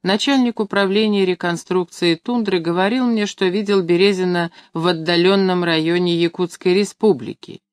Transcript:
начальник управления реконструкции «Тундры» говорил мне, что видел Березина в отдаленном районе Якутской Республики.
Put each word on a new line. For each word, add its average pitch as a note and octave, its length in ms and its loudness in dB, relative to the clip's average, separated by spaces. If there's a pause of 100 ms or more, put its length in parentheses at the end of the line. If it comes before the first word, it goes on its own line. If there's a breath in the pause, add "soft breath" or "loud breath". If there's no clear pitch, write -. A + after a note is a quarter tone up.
начальник A#3+ 600 0
управления G3+ 640 0
реконструкции F3 880 -2
«Тундры» G3+ 440 -2
говорил F#3 460 0
мне, A3+ 200 0
что G3 220 -2
видел G3 340 0
Березина F3+ 680 0 (240 loud breath)
в E3 140 -2
отдаленном F3+ 760 2
районе E3+ 520 0
Якутской E3+ 580 -2
Республики. F#3 880 -2 (120)